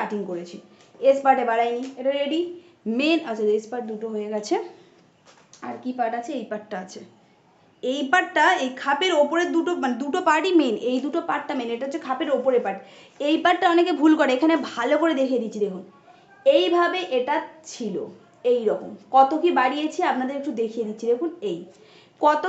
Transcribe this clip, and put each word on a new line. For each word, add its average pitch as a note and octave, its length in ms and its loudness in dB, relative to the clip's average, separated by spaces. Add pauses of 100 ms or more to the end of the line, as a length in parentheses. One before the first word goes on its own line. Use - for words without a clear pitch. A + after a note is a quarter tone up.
কাটিং G#3 200 -4 (100)
করেছি, F3+ 280 -10 (420)
এস C4+ 240 4
পার্টে B3+ 280 4
বাড়াইনি। A#3+ 320 0 (160)
এটা C4 200 -2
রেডি। C#4+ 200 -2 (580)
মেন, D#4 220 2 (100)
আচ্ছা A3 140 -4 (140)
এস G#3+ 140 -8
পার্ট A#3+ 200 -6
দুটো A3 220 -8
হয়ে G#3 220 -6
গেছে, G#3+ 200 -4 (1120)
আর A#3+ 160 -10
কি B3+ 140 -6
পার্ট A3+ 220 -2
আছে? D#4 200 -8
এই G#3+ 120 -10
পার্টটা G3+ 320 -10
আছে। - 180 -18 (840)
এই C4 180 -2 (100)
পার্টটা, F4 340 4 (180)
এই C4 60 -2 (120)
খাপের C#4+ 400 0
ওপরের E4 340 2
দুটো, E4 160 0 (120)
মানে B3 200 -2
দুটো C#4+ 240 -2
পার্টই D#4+ 320 4
মেন, B3+ 160 2 (140)
এই B3+ 160 2
দুটো D4 140 -4 (100)
পার্টটা D4 280 -4
মেন, A#3 180 -6
এটা A#3 100 -8
হচ্ছে D4+ 220 -6
খাপের C4 300 -4
ওপরের B3 280 2
পার্ট। G3 140 -6 (400)
এই D4 240 2
পার্টটা F4+ 300 4
অনেকে F4 180 4 (100)
ভুল D#4 180 8
করে, C#4 180 4
এখানে D#4+ 180 4 (180)
ভালো B3+ 280 0
করে E4 200 2
দেখিয়ে B3+ 220 0
দিচ্ছি G#3+ 220 -8
দেখুন, F#3 180 -6 (600)
এইভাবে F4 540 4 (180)
এটা C4 180 0 (360)
ছিল, G3+ 240 -6 (560)
এই A#3+ 180 2
রকম। - 220 -2 (240)
কত C4+ 160 8 (100)
কি F4 80 4 (100)
বাড়িয়েছি D4 400 0 (120)
আপনাদের C4 280 -4
একটু D4 120 -6 (100)
দেখিয়ে A3+ 260 -4
দিচ্ছি, G#3+ 240 -8
দেখুন D#4 180 0 (200)
এই F3 80 -4 (640)
কত D4+ 280 4